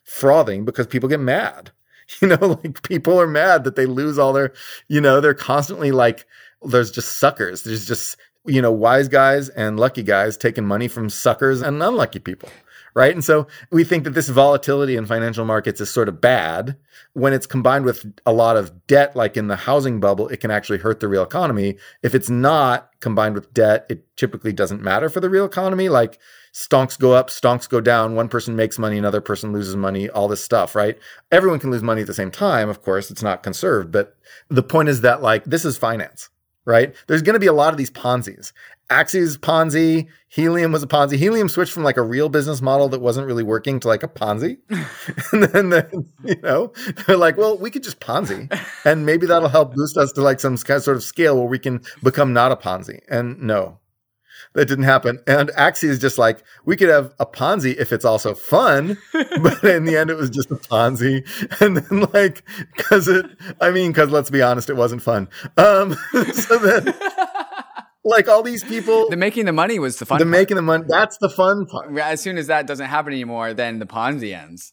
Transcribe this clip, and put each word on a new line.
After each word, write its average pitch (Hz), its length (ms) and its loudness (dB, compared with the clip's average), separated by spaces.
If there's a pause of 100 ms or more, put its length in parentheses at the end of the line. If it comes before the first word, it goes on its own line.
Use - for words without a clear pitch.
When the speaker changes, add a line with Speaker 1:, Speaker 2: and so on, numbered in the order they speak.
Speaker 1:
frothing 127 640 2
because 123 220 -4
people 127 220 -4
get 151 100 0
mad. 139 560 -4
<laughs> - 60 -20 (400)
You 196 80 4
know, 175 340 2
like, 156 200 -12
people 180 360 2
are 170 80 4
mad 156 380 2
that 131 100 -4
they 131 100 2
lose 139 320 -2
all 139 140 4
their, 135 220 0 (340)
you 147 140 0
know, 139 180 6
they're 143 140 4
constantly, 143 580 -4
like, 120 340 2 (360)
there's 123 280 0
just - 280 -10
suckers. 101 460 -2
There's 110 220 -8
just, - 300 -6 (300)
you 131 160 2
know, 117 100 2
wise 123 380 2
guys 135 400 2
and 107 280 -4
lucky 123 260 0
guys 101 340 0
taking 113 280 -2
money 104 220 -2
from 110 220 -6
suckers 131 520 0
and 147 220 -4
unlucky 202 360 -2
people, - 280 -14 (460)
right? 127 200 4
And 165 120 -6
so 151 200 2 (280)
we 165 100 6
think 165 220 0
that 147 60 -6
this 147 180 -2
volatility 139 680 2
in 110 100 -4
financial 113 380 -4
markets 110 380 -2
is 101 80 -6
sort 117 180 0
of 85 140 -6
bad. 113 560 0 (340)
When 135 220 0
it's 131 120 -2
combined 131 380 0
with 120 220 -2 (200)
a 117 60 4
lot 113 240 4
of 90 320 -4
debt, 143 300 4
like 110 180 -2
in 107 140 -4
the 101 80 -2
housing 135 420 -2
bubble, 98 300 0
it 123 100 -8
can 110 100 -4
actually 104 300 -2
hurt 107 220 -2
the 104 80 -4
real 95 140 0
economy. 104 520 -2 (280)
If 135 120 -2
it's 127 140 0
not 131 600 2 (120)
combined 107 340 -2
with - 180 -10
debt, 110 360 4
it - 160 -10 (100)
typically 110 380 -4
doesn't 98 280 -4
matter 104 280 0
for 185 100 -4
the 180 100 -2
real 196 160 2
economy. 190 440 -2
Like, 120 300 2 (340)
stonks - 440 0
go 127 160 4
up, 127 160 4
stonks 123 400 -2
go 120 120 0
down, 113 340 2
one 117 140 -2
person 117 260 -6
makes 110 240 -2
money, 107 180 -2
another 104 240 0
person 104 320 -6
loses 98 220 -6
money, 98 340 -4
all 104 180 -2
this 104 160 -4
stuff, 101 320 0
right? 107 220 0 (340)
Everyone 175 280 4
can 135 100 -4
lose 117 140 -2
money 110 180 -2
at 95 60 -6
the 107 80 -10
same 95 160 -6
time, 131 360 0
of 104 140 -8
course, 98 300 -4
it's 101 100 -14
not 101 220 -4
conserved, 101 480 -2
but - 240 -2 (340)
the 127 140 2
point 156 260 2
is 127 120 0
that, 123 200 4
like, 110 240 2
this 160 200 -4
is 135 120 -4
finance, 113 520 -8 (360)
right? 120 300 2 (100)
There's 156 160 0
gonna 214 160 2
be 202 80 0
a 170 80 6
lot 151 200 4
of 151 40 -6
these 135 140 -6
Ponzi's. 123 600 -6 (360)
Axi's 160 480 0
Ponzi, 160 680 0 (220)
Helium 165 420 0
was 151 100 0
a 139 60 -10
Ponzi. 143 300 2
Helium 202 300 2
switched - 260 -2
from, 165 100 -6
like, 131 140 2
a 123 40 0
real 127 280 0
business 143 320 -2
model 135 280 2
that 127 120 -4
wasn't 123 260 -2
really 117 160 -2
working 110 380 -2
to, 120 60 -4
like, 110 140 2
a - 60 -6
Ponzi. 110 500 -4 (120)
<laughs> - 640 -8
And 208 100 4
then, 190 260 2
then, 170 380 0 (160)
you 196 180 -2
know, 165 300 -2 (340)
they're 185 120 4
like, 165 200 2
"Well, 214 200 0
we 202 120 -8
could 269 140 -10
just - 160 -16
Ponzi, 127 520 -6 (340)
and 151 200 2
maybe 165 220 0
that'll 165 220 2
help 139 260 2
boost 147 220 -4
us 139 160 2
to, 139 80 -2
like, 135 180 4
some 131 140 -2
s-, 120 100 -6
kind 139 140 0
of 127 60 -4
sort 135 140 0
of 113 60 -8
scale 151 340 2
where 123 100 0
we 127 120 -4
can 123 220 -4 (200)
become 131 320 2
not 123 180 4
a 127 40 2
Ponzi." - 540 -10
And 120 320 -6
no, 101 380 -4 (720)
that 143 140 2
didn't 135 180 0
happen. 131 420 2
And 143 220 2
Axie 156 400 0
is 131 100 -2
just 127 180 -2
like, 113 240 2 (220)
"We 170 140 0
could 190 120 4
have 143 300 4
a - 60 -2
Ponzi 147 520 -2
if 131 140 -4
it's 117 140 -4
also 110 280 0
fun," 175 720 2
<laughs> - 80 -20
but 269 520 0
in 170 180 4
the 160 140 0
end, 156 120 2
it 160 80 -4
was 139 120 -4
just 131 200 -6
a 139 60 -4
Ponzi. 123 720 0 (360)
And 202 160 4
then, 196 360 0
like, 202 300 2 (340)
'cause 190 320 2
it, 185 160 2 (340)
I 175 120 2
mean, 185 200 0
'cause 151 180 4
let's 147 200 0
be 139 120 2
honest, 123 280 2
it 135 80 -4
wasn't 120 240 0
fun. 104 260 -2 (300)
Um, 196 360 6 (100)
<laughs> - 300 -2
so - 240 2
then, 214 360 2 (1080)
like, 214 260 4
all 220 120 6
these 226 220 -6
people 220 460 0
Speaker 2:
The 170 80 -4
making 208 280 -2
the 180 60 0
money 180 280 0
was 131 200 -4
the 117 60 -10
fun 143 140 0
Speaker 1:
The 165 60 4
Speaker 2:
part. 165 60 0
Speaker 1:
making 190 240 4
the 180 60 0
money, 160 260 0
that's 165 300 0
the 196 120 0
fun 190 360 0
part. 147 320 -12
Speaker 2:
As 156 240 -4
soon 185 160 -8
as 147 100 -8
that 151 180 0
doesn't 139 200 -8
happen 147 260 -4
anymore, 117 420 -6
then 117 260 -6
the 107 60 -10
Ponzi 113 480 -6
ends. 85 400 -18